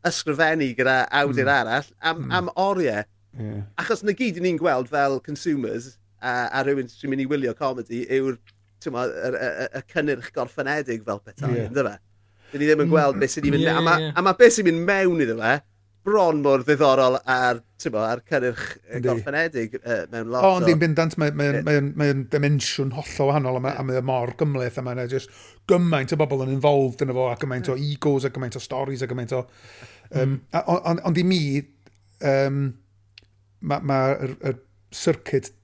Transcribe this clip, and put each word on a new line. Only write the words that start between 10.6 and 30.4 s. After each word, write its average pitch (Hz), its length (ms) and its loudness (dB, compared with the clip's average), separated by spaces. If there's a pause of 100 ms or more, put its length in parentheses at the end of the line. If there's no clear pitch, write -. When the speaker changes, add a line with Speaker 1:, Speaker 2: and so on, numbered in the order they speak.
Speaker 1:
fel 104 160 -4
petai, 135 360 -8
Speaker 2:
Ie. 113 140 -2
Speaker 1:
yndyfe? 117 280 -2 (560)
Dyn 143 80 -8
ni 147 60 2
ddim 151 160 6
yn 165 40 2
Speaker 3:
Mm. - 20 2
Speaker 1:
gweld 147 300 4
beth 143 120 0
sy'n 147 180 -2
mynd 143 140 2
Speaker 3:
Ie, 160 60 2
Speaker 1:
a 151 120 2
ma-, 165 180 4
Speaker 3:
ie. 156 160 -2
Speaker 1:
a 170 60 2
ma' 185 120 4
beth 240 200 10
sy'n 214 120 0
mynd 165 200 2
mewn 185 360 2
iddo 117 180 0
fe, 120 220 2 (440)
bron 180 380 4
mor 139 160 4
ddiddorol 131 560 4 (100)
ar, 123 360 0 (180)
t'mo, 117 240 -4
ar 117 240 -2
cynnyrch, 123 360 -2 (280)
yy, 120 80 -8
Speaker 2:
Yndi. 123 80 -2
Speaker 1:
gorffenedig, 127 720 -2
yy, 110 320 -4
mewn 113 180 -8
lot 123 140 2
Speaker 2:
O, 190 160 6
yndi, 170 140 4
Speaker 1:
o 160 40 4
Speaker 2:
bendant, 160 400 0
mae, 151 140 0
mae, 147 160 -2
Speaker 1:
Ie. 143 160 0
Speaker 2:
mae, 151 180 2
mae, 143 140 -4
mae'n 139 340 0
dimensiwn 143 640 0
hollol 139 400 -2
wahanol, 131 240 0
a 127 40 -2
mae, 131 120 -2
Speaker 1:
Ie. 127 80 -8
Speaker 2:
a 135 40 -4
mae 131 140 -2
o 127 40 0
mor 123 360 -2
gymleth, 135 400 -2
a 139 60 -6
mae 123 120 -6
'na 123 120 -6
jyst 131 220 -6 (360)
gymaint 165 460 -2
o 160 60 -2
bobl 139 260 -2
yn 131 100 -4
involved 135 480 0
yno 131 120 -2
fo, 127 180 -2
a 120 60 -4
gymaint 127 320 -6
o 131 60 -2
egos, 139 500 -2
a 135 40 -2
gymaint 127 260 -8
o 131 40 -12
stories, 131 420 -6
a 131 60 -4
gymaint 123 240 -6
o, 127 160 -4 (640)
yym, 127 160 0
Speaker 1:
Mm. 135 120 -2 (120)